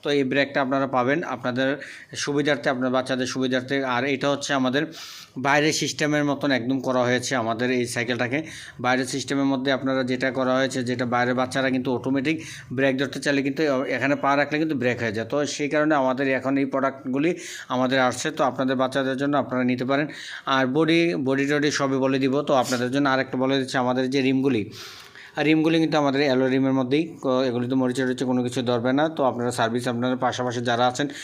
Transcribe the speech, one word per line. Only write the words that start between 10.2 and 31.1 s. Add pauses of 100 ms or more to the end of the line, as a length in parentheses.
করা
হয়েছে,
যেটা
বাইরের
বাচ্চারা
কিন্তু
অটোমেটিক (280)
ব্রেক
ধরতে
চাইলে
কিন্তু
এখানে
পা
রাখলে
কিন্তু
ব্রেক
হয়ে
যায়।
তো
সেই
কারণে
আমাদের
এখন
এই
প্রোডাক্টগুলি (320)
আমাদের
আসছে।
তো
আপনাদের
বাচ্চাদের
জন্য
আপনারা
নিতে
পারেন। (380)
আর
বডি,
বডি
টডি
সবই
বলে
দিব।
তো
আপনাদের
জন্য
আরেকটা
বলে
দিচ্ছি,
আমাদের
যে
রিমগুলি, (640)
আর
রিমগুলি
কিন্তু
আমাদের
অ্যালয়
রিমের
মধ্যেই,
ক-,
এগুলি
তো
মরিচা
টরিচা
কোনো
কিছু
ধরবে
না।
তো
আপনারা
সার্ভিস,
আপনারা
পাশাপাশি
যারা
আছেন, (160)